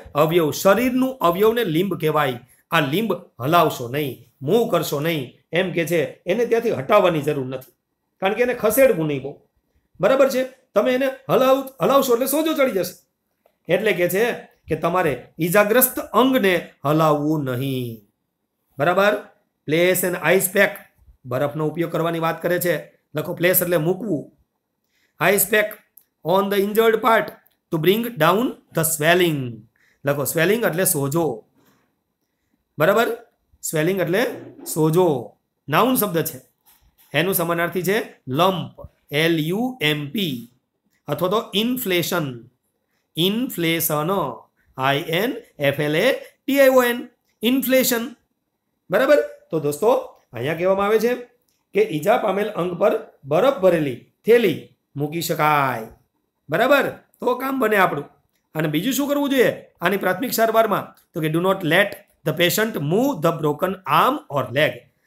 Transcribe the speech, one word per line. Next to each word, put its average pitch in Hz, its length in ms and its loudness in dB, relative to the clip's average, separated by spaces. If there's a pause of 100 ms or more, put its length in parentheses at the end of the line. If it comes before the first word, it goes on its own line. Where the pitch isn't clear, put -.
(140)
અવયવ, 156 360 2
શરીરનું 254 680 0
અવયવને 214 460 2
લિમ્બ 175 300 -2
કહેવાય. 147 460 -2 (300)
આ 165 100 2
લિમ્બ 180 320 -2 (280)
હલાવશો 143 480 2
નહીં, 135 440 -6 (100)
મૂવ 214 260 2
કરશો 160 320 -2
નહીં 151 380 -4 (140)
એમ 180 200 -2
કે 165 140 -2
છે, 160 400 -2
એને 233 200 0
ત્યાંથી 233 240 0
હટાવવાની 160 520 2
જરૂર 143 240 -4
નથી, 131 260 -12 (480)
કારણ 202 140 -2
કે 240 80 0
એને 247 120 0
ખસેડવું 220 520 2
નહીં 143 160 -4
બહુ, - 180 -12 (600)
બરાબર 262 280 4
છે? 254 140 -2 (320)
તમે 254 200 2
એને 262 120 0 (220)
હલાવ-, 262 400 2 (140)
હલાવશો 247 320 4
એટલે 254 120 0
સોજો 311 260 0
ચડી 262 180 2
જશે. 180 360 -6 (680)
એટલે 202 200 2
કે 175 160 0
છે 208 240 0 (360)
કે 160 80 -2
તમારે 170 640 -2
ઈજાગ્રસ્ત 208 600 2
અંગને 214 760 2 (120)
હલાવવું 151 600 2
નહીં, 127 600 -6 (720)
બરાબર? 196 380 2 (520)
Place 175 380 2
an 175 300 2
ice 190 180 0
pack, 196 160 4 (560)
બરફનો 147 400 -2
ઉપયોગ 160 260 -4
કરવાની 165 260 -2
વાત 160 240 -2
કરે 175 160 0
છે. 170 340 -2 (220)
લખો, 151 200 -6
પ્લેસ 180 280 2
એટલે 175 140 0
મૂકવું. 175 560 -2 (1000)
Ice 202 220 0
pack 214 140 2 (600)
on 190 160 2
the 202 220 0
injured 220 300 2
part 226 340 2 (440)
to 156 100 -2
bring 208 200 2 (120)
down 180 300 4
the - 380 -6 (160)
swelling. 156 520 2 (520)
લખો, 139 200 -2
સ્વેલિંગ 185 400 0
એટલે 175 200 0
સોજો, 139 600 -2 (1300)
બરાબર? 226 380 2 (460)
સ્વેલિંગ 170 380 -2
એટલે 175 260 0 (380)
સોજો, 156 720 0 (320)
નાઉન 208 260 2
શબ્દ 165 300 -2
છે, - 160 -10 (720)
એનું 175 220 0
સમાનાર્થી 170 480 -2
છે 208 460 -4
લમ્પ, 156 600 -2 (220)
એલ 160 300 0
યુ 208 420 -4
એમ 147 280 -2
પી, 165 400 -6 (580)
અથવા 165 200 -4
તો 220 260 -2
ઇન્ફ્લેશન, 180 920 -2 (680)
ઇન્ફ્લેશન, 165 920 -2 (640)
આઈ 139 220 0
એન 175 380 -4 (220)
એફ 143 220 0
એલ 151 160 0
એ 226 160 2 (340)
ટી 277 140 2
આઈ 269 80 8
ઓ 254 140 6
એન, 240 260 -2 (340)
ઇન્ફ્લેશન. 247 760 0 (720)
બરાબર? - 260 4 (340)
તો 160 100 -2
દોસ્તો, 147 300 0 (420)
અહીંયા 123 220 -4
કહેવામાં 190 320 0
આવે 220 120 2
છે 240 160 0 (600)
કે - 60 2
ઈજા 175 360 2
પામેલ 208 320 -2
અંગ 175 300 -6
પર 220 200 2 (260)
બરફ 196 340 2
ભરેલી 165 480 0 (200)
થેલી 202 500 2 (200)
મૂકી 151 260 -4
શકાય, 143 640 0 (600)
બરાબર? 233 400 2 (320)
તો 240 140 0
કામ 269 260 -4
બને 214 160 2
આપણું. 165 280 2 (500)
અને 160 140 -2
બીજું 170 240 -2
શું 262 160 -2
કરવું 285 220 0
જોઈએ 226 360 0 (140)
આની 190 160 0
પ્રાથમિક 185 360 -4
સારવારમાં? 220 640 0 (200)
તો 170 60 -6
કે 156 60 -2
do 160 140 0
not 190 260 0
let 180 200 2 (420)
the 143 80 -4
patient 208 460 0
move 214 360 0
the 165 200 0
broken 151 320 -2
arm 190 680 0
or 120 180 -4
leg. 147 140 2 (360)